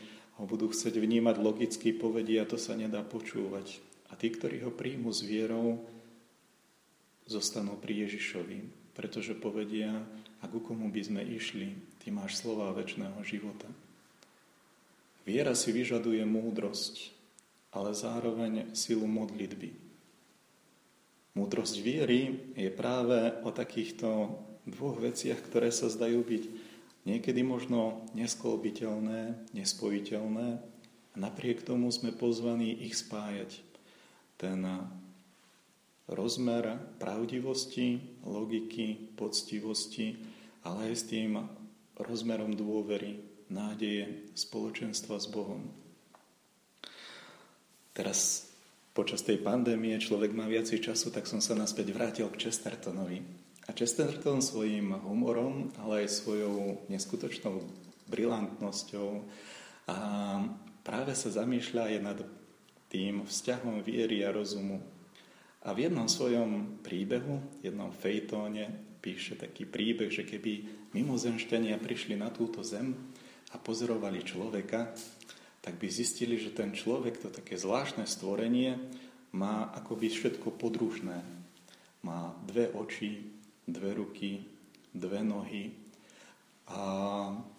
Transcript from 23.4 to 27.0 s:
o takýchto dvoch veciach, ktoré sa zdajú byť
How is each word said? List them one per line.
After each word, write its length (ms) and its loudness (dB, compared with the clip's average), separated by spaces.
o 80 0
takýchto 880 0
dvoch 400 -2
veciach, 400 0
ktoré 240 4
sa 240 4
zdajú 320 4
byť 200 2